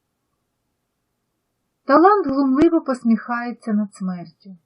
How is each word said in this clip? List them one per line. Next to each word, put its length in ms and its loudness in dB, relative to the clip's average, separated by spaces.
Талант 420 4
глумливо 540 0
посміхається 920 -4
над 220 -4
смертю. 720 -12